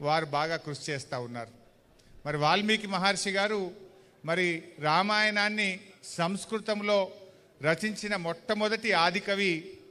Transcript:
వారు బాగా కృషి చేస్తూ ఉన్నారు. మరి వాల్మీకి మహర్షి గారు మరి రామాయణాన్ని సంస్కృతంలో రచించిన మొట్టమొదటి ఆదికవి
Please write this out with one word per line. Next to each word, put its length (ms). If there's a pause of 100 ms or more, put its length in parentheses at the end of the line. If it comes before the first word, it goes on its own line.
వారు 200 (100)
బాగా 280
కృషి 240
చేస్తూ 280 (100)
ఉన్నారు. 260 (720)
మరి 200
వాల్మీకి 500
మహర్షి 440
గారు 220 (680)
మరి 180 (400)
రామాయణాన్ని 800 (500)
సంస్కృతంలో 800 (640)
రచించిన 520 (140)
మొట్టమొదటి 640 (140)
ఆదికవి 480 (400)